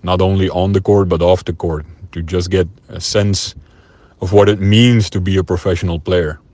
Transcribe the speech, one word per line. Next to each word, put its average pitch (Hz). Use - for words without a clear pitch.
not 90
only 95
on 95
the 95
court 98
but 85
off 90
the -
court, 80
to 85
just 90
get 92
a 87
sense 101
of 92
what 101
it 104
means 110
to 101
be 95
a 92
professional 87
player. 78